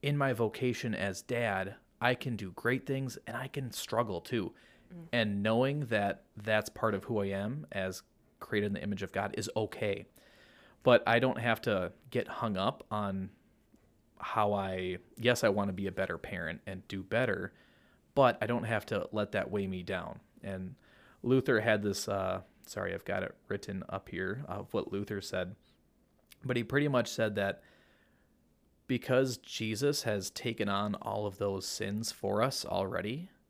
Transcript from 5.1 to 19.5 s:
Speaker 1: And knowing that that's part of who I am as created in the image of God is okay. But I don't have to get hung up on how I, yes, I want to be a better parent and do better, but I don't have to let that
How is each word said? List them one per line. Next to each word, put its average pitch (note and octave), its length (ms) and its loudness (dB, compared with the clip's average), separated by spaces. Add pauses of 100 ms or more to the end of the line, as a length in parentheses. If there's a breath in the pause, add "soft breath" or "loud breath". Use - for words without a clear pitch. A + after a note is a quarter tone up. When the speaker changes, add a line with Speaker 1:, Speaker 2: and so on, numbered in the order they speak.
Speaker 1:
And G#2 300 2
knowing B2+ 440 4
that G2+ 380 0 (120)
that's G#2+ 320 2
part G#2+ 260 0
of F#2+ 100 -2
who A2 160 0
I G2 60 0
am G#2 460 -4
as F#2+ 300 -4 (380)
created G#2 260 0
in G2+ 80 0
the - 80 -4
image G2+ 200 -2
of F#2+ 100 -8
God G2 260 -2
is - 180 -4
okay. G#2+ 500 -2 (760 loud breath)
But A#2+ 240 10
I A#2 120 6
don't B2+ 200 2
have A2+ 240 0
to F#2 300 0 (180)
get - 180 0
hung G#2+ 280 -2
up G2+ 340 0
on G2 400 -4 (880)
how G#2 340 0
I, F#2 460 -2 (180)
yes, A#2+ 280 2
I A2+ 40 6
want G2+ 200 2
to G2 40 -2
be G2 140 -2
a F#2 60 -2
better F#2 260 -2
parent E2+ 480 -8
and F#2+ 220 -10
do G2 140 -6
better, G2 500 0 (600 soft breath)
but B2+ 280 8
I G#2+ 40 0
don't A#2+ 180 0
have A2 220 0
to G2+ 260 -2
let G#2 200 -2
that F#2+ 180 0